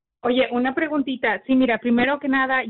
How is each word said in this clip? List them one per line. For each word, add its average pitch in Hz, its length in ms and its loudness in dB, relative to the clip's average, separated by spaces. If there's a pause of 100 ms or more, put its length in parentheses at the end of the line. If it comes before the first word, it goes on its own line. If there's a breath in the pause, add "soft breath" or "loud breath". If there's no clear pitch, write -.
(220)
Oye, 247 280 2
una 254 240 -2
preguntita. 262 720 -2
Sí, 269 80 2
mira, 240 240 4
primero 240 420 0
que 285 80 -6
nada, 262 420 0